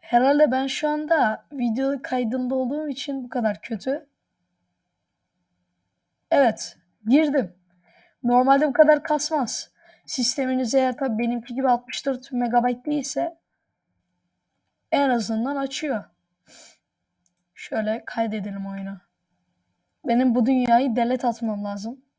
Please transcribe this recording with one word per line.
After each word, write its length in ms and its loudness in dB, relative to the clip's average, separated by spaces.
Herhalde 440 4
ben 160 -2
şu 220 -4
anda 640 0
video 500 -2
kaydında 520 -2
olduğum 340 -2
için 360 -8
bu 40 -14
kadar 320 -2
kötü. 460 -6
Evet, 480 2
girdim. 480 2
Normalde 460 4
bu 40 -2
kadar 300 6
kasmaz. 680 -4
Sisteminiz 680 -2
eğer 220 2
tabii 220 -2
benimki 360 -4
gibi 140 0
altmış 380 -2
dört 260 -4
megabayt 540 0
değilse 520 -4
en 180 2
azından 460 -2
açıyor. 480 -4
Şöyle 500 -4
kaydedelim 600 -6
oyunu. 340 -10
Benim 300 2
bu 120 4
dünyayı 500 4
delete 300 0
atmam 380 -4
lazım. 400 -10